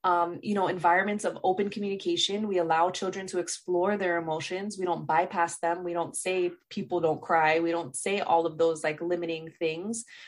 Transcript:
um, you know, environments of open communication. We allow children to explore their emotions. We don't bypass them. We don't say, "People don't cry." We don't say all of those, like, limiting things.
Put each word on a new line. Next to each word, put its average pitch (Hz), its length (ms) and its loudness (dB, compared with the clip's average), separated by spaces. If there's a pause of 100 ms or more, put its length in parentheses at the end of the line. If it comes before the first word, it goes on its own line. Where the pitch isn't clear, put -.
um, 175 380 2
you 208 120 -2
know, 190 140 2
environments 185 560 2
of - 200 -4
open 196 260 2
communication. 196 760 -2
We 185 100 2
allow 165 320 4
children 190 380 -6
to 185 100 -4
explore 180 580 0
their 180 220 0
emotions. 185 600 -4
We 185 60 -4
don't 160 220 -2
bypass 170 540 0
them. 175 240 0
We 175 100 -4
don't 160 220 -2
say, 180 360 0 (180)
"People 180 300 -2
don't 156 220 2
cry." 160 380 4
We 170 120 2
don't 165 240 -4
say 196 240 -2
all 170 260 2
of 156 120 -4
those, 165 260 2
like, 151 160 -2
limiting 170 500 -4
things. 180 540 -4 (240)